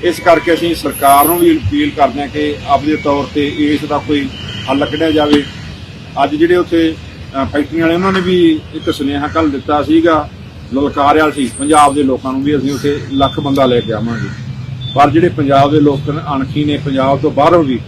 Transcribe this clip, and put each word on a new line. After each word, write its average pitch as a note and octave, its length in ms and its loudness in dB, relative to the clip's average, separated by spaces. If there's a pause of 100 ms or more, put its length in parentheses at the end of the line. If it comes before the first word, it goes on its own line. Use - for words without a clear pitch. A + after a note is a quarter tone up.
ਇਸ E3+ 160 0
ਕਰਕੇ E3+ 340 4
ਅਸੀਂ E3 220 0
ਸਰਕਾਰ C#3 500 2
ਨੂੰ F3 140 2
ਵੀ E3 180 4
ਅਪੀਲ D3 320 0
ਕਰਦੇ C#3 320 0
ਹਾਂ C#3+ 60 -6
ਕਿ D3 280 -4 (120)
ਆਪਦੇ C#3+ 280 2
ਤੌਰ C#3+ 380 -2
ਤੇ C#3+ 140 0 (100)
ਇਸ D3 280 0
ਦਾ D3 120 -4
ਕੋਈ D3 320 -2 (400)
ਹੱਲ C#3 160 0
ਕੱਢਿਆ D#3 260 -2
ਜਾਵੇ। D3 320 2 (800)
ਅੱਜ C#3+ 120 -2
ਜਿਹੜੇ E3+ 200 4
ਉੱਥੇ, E3 400 0 (400)
ਅਹ, C3+ 100 -2
ਫੈਕਟਰੀਆਂ D3+ 380 -2
ਵਾਲੇ, E3 120 2
ਉਹਨਾਂ F#3 160 0
ਨੇ F#3+ 100 0
ਵੀ F3 380 2 (140)
ਇੱਕ D#3 200 -4
ਸੁਨੇਹਾ C#3+ 340 -4
ਕੱਲ੍ਹ D#3 240 0
ਦਿੱਤਾ C#3+ 320 -2
ਸੀਗਾ, D#3+ 460 2 (440)
ਲਲਕਾਰਿਆ C#3+ 580 2
ਸੀ C3+ 280 -2
ਪੰਜਾਬ C#3+ 340 4
ਦੇ D3 100 0
ਲੋਕਾਂ C3 300 -2
ਨੂੰ C3+ 100 -4
ਵੀ D3 140 0
ਅਸੀਂ C3+ 140 -2
ਉੱਥੇ C#3+ 280 -2 (140)
ਲੱਖ C#3 260 0
ਬੰਦਾ C#3 260 2
ਲੈ B2 140 4
ਕੇ G#2+ 140 -4
ਆਵਾਂਗੇ। G#2+ 360 -4 (680)
ਪਰ C#3+ 140 6
ਜਿਹੜੇ E3 200 4
ਪੰਜਾਬ C#3 420 2
ਦੇ D3+ 80 4
ਲੋਕ D3 200 4 (360)
ਅਣਖੀ C3+ 300 -2
ਨੇ, D3 120 0
ਪੰਜਾਬ C3+ 420 0
ਤੋਂ D3 120 0
ਬਾਹਰੋਂ E3 320 4
ਵੀ B2+ 240 -2